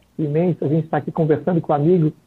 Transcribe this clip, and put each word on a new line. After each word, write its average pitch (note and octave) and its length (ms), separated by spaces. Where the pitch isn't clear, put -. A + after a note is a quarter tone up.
imensa D#3+ 480
a - 20
gente D#3 160
estar D#3 140
aqui - 120
conversando D#3+ 520
com - 100
o - 20
amigo D#3 380